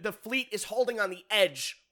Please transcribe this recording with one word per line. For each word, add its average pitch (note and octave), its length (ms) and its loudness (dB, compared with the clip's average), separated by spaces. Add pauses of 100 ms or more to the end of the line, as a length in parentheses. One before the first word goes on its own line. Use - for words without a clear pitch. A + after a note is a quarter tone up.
the G#3 100 -4
fleet B3 400 -4
is G#3 120 -4
holding A#3+ 360 0
on G3 100 2
the F3+ 200 -10
edge F3+ 600 2